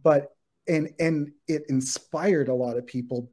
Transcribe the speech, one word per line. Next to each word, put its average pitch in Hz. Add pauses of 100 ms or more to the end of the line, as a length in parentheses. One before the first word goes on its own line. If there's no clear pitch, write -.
but, 143 (320)
and, 160
and 156 (160)
it 151
inspired 147
a 127
lot 123
of 123
people, 123